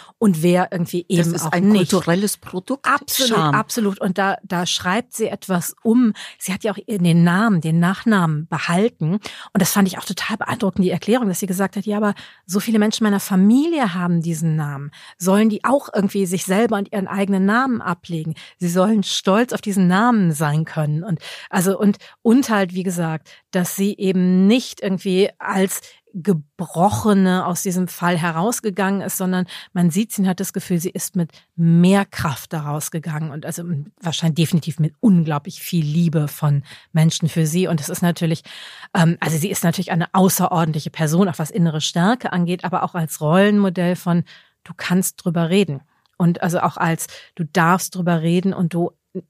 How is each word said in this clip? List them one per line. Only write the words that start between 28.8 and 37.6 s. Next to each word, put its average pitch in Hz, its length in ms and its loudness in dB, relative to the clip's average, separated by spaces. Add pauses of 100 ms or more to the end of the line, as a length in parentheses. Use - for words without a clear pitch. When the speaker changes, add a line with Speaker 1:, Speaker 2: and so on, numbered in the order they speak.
Speaker 1:
ist, 190 160 -6
sondern 185 300 -2 (260)
man 175 200 2
sieht 202 200 -2
sie 196 120 -2
und 185 40 2
hat 185 140 -2
das 190 100 -6
Gefühl, 180 260 -2
sie 165 120 -4
ist - 260 -8
mit 170 160 -2 (240)
mehr 175 480 6
Kraft - 480 -6
da 151 120 -6
rausgegangen 151 680 -6
und 147 140 -12
also 170 180 -10 (380)
wahrscheinlich 165 340 -2
definitiv 160 420 0
mit 160 220 0
unglaublich 165 640 2
viel 165 240 -2
Liebe 151 420 0
von 143 360 0 (280)
Menschen 160 380 2
für 160 160 0
sie. 175 220 0